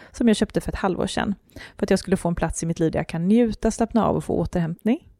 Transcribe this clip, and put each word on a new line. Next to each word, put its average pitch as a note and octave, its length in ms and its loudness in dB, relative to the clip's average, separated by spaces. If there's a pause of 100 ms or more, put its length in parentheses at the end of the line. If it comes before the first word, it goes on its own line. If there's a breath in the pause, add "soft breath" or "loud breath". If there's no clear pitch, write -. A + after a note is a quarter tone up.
(120)
som A#3+ 160 2
jag G#3+ 80 6
köpte - 240 0
för - 120 -6
ett - 60 -8
halvår G3 280 -2
sedan. - 280 -2 (420 loud breath)
För G#3 100 -2
att - 40 -12
jag F#3+ 80 6
skulle F#3 180 0
få - 120 -4
en E3+ 60 0
plats - 280 -4
i E3 40 -4
mitt E3 140 -4
liv D#3+ 120 2
där D#3 60 -2
jag D#3+ 100 -4
kan E3+ 200 -2
njuta, G#3+ 420 2
slappna A3 360 0
av D3+ 100 2
och D#3+ 80 -2
få - 100 -2
återhämtning. E3+ 760 -2 (120)